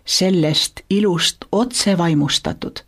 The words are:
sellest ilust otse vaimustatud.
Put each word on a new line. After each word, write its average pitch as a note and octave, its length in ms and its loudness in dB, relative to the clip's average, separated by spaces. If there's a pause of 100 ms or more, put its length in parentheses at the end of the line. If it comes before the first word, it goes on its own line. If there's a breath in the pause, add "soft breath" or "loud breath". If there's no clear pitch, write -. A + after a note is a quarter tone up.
sellest F3 760 0 (100)
ilust G3 600 0
otse G#3 460 0
vaimustatud. - 800 -2 (120)